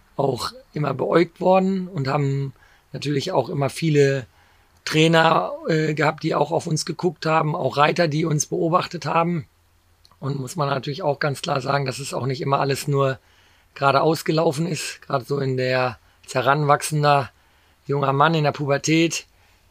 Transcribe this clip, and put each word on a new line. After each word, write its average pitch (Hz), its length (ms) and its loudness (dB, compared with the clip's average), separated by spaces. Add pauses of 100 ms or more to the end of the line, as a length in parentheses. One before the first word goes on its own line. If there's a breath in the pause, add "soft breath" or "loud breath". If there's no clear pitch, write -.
(160 soft breath)
auch 135 360 -2 (200)
immer 143 220 -2
beäugt 165 460 2
worden 185 480 2
und 147 200 -4
haben 139 440 -2 (400 soft breath)
natürlich 139 400 -4
auch - 160 0
immer 139 220 -2
viele 139 560 2 (580 soft breath)
Trainer, 165 680 4 (160)
äh, 156 260 0
gehabt, 156 280 -2
die 160 120 -2
auch 156 180 0
auf 156 140 -2
uns 160 180 -2
geguckt 165 400 -4
haben, 160 320 0
auch 170 200 -2
Reiter, 160 300 4
die 156 180 -2
uns 151 220 -2
beobachtet 175 600 -2
haben. 165 400 -2 (720)
Und 139 180 -6
muss 131 180 -8
man 143 120 0
natürlich 139 340 -4
auch 143 160 0
ganz 143 240 -2
klar 143 180 -2
sagen, 135 260 -2
dass 131 120 -6
es 139 160 -10
auch 123 120 -4
nicht 131 140 -4
immer 139 200 0
alles 139 260 -2
nur 139 320 0 (560 soft breath)
geradeaus 143 500 2
gelaufen 160 420 0
ist, - 360 -8
gerade 135 220 -4
so 143 140 -4
in 131 180 -2
der, 127 420 0 (240 soft breath)
als - 120 -12
heranwachsender 143 960 2 (560 soft breath)
junger 139 260 -2
Mann 147 220 4
in 156 100 2
der 143 80 2
Pubertät, 151 760 0 (440 soft breath)